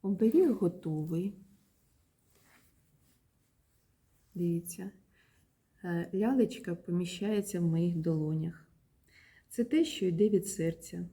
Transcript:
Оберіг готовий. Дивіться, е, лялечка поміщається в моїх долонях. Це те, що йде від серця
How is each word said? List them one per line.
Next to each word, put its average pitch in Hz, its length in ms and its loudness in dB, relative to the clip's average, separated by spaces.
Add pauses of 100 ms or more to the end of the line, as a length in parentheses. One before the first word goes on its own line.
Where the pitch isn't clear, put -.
Оберіг 226 500 4
готовий. 170 800 -2 (3000)
Дивіться, 175 560 -4 (920)
е, 170 300 -4
лялечка 214 600 0
поміщається 180 840 -2
в 175 40 0
моїх 170 320 2
долонях. 160 720 -2 (840)
Це - 140 -2
те, 311 220 2
що - 200 -4
йде 185 240 4
від 202 180 4
серця 175 640 -4